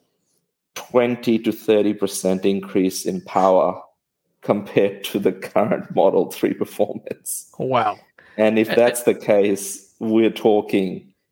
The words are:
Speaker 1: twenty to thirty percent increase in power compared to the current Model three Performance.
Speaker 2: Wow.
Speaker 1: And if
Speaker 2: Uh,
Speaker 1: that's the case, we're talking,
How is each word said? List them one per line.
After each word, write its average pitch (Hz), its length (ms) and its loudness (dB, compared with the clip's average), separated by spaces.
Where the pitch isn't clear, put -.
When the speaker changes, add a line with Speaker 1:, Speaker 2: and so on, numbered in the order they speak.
Speaker 1:
twenty 120 640 0
to 113 120 -2
thirty 104 420 2
percent 95 520 -2
increase 98 600 -2
in 92 160 -4
power 92 600 2
compared 101 640 -2
to - 160 -6
the 101 120 0
current - 640 -4
Model 92 360 2
three - 220 -2
Performance. - 1040 -8
Speaker 2:
Wow. 127 380 -2
Speaker 1:
And 110 220 4
if 110 100 2
Speaker 2:
Uh, - 60 -2
Speaker 1:
that's 120 280 2
the 104 120 4
case, - 840 0
we're 110 320 2
talking, 104 840 0